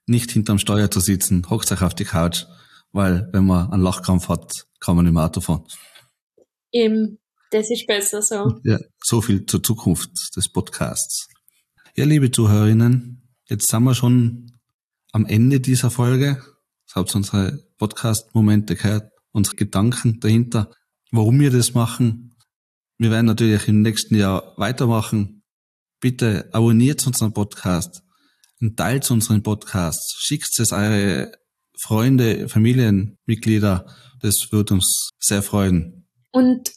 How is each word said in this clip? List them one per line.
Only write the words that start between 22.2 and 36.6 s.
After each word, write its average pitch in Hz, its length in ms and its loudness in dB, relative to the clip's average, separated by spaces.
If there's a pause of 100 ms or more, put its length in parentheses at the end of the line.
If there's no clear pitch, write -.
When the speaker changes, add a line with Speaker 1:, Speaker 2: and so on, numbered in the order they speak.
Speaker 1:
Wir 113 140 2
werden 113 140 2
natürlich 110 420 2
im 107 140 4
nächsten 110 340 0
Jahr 98 400 0
weitermachen. 110 840 -2 (580)
Bitte 123 520 -2
abonniert 117 540 2
unseren 113 260 -2
Podcast. 92 720 -6 (580)
Und 110 160 -4
teilt 123 340 -2
unseren 107 320 2
Podcast. - 760 -6
Schickt - 400 -6
es 107 140 -2
eure 101 600 -2 (460)
Freunde, 113 720 0
Familienmitglieder. 107 1400 0 (340)
Das - 320 -2
würde 104 220 0
uns - 440 -2
sehr 101 240 -2
freuen. 95 640 -2 (260)
Speaker 2:
Und 254 440 2